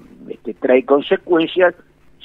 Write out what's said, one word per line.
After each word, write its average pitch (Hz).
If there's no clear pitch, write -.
este, -
trae 127
consecuencias, 170